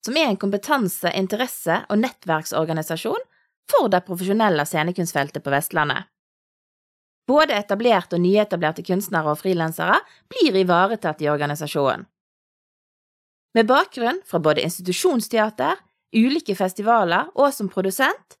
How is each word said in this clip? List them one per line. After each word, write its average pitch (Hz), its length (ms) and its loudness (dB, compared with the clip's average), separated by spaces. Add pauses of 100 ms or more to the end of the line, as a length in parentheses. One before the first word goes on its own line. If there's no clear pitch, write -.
som 247 120 -4
er 311 140 2
en 196 100 -2
kompetanse-, 196 720 -2
interesse- 190 720 -4
og 208 120 0
nettverksorganisasjon 165 1300 -4 (420)
for 302 220 2
det 185 140 2
profesjonelle 190 600 0
scenekunstfeltet 156 800 -4
på 139 80 -2
Vestlandet. 147 560 0 (1200)
Både 294 260 4
etablerte 202 640 0
og 175 60 2
nyetablerte 175 580 2
kunstnere 170 480 -2
og 151 80 -2
frilansere 170 640 0 (320)
blir 311 260 2
ivaretatt 180 640 2
i 147 80 0
organisasjonen. 147 800 -2 (1500)
Med 220 140 4
bakgrunn 277 580 0
fra 165 140 -2
både 151 240 2
institusjonsteater, 214 1120 -2 (400)
ulike 240 400 2
festivaler 202 800 0
og 190 180 4
som 202 140 -6
produsent 262 720 -2